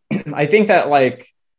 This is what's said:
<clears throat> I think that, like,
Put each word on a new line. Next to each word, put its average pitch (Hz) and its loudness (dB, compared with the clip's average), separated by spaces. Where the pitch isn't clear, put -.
<clears throat> 151 -8
I 147 -2
think 202 2
that, 165 2
like, 131 0